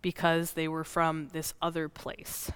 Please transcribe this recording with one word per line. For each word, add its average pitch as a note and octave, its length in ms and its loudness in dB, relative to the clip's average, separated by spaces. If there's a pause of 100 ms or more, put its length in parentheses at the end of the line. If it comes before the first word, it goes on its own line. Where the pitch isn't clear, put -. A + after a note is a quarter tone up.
because E3+ 500 4
they D#3+ 160 0
were D#3+ 160 -2
from D#3+ 480 2
this D#3+ 280 -4
other E3 280 0
place - 680 -8